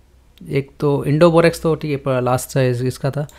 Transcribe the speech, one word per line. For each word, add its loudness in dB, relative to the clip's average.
एक -6
तो 0
इंडोबोरेक्स 4
तो 0
ठीक -6
है, -2
पर -2
लास्ट -2
से 2
इस-, -4
इसका -4
था -6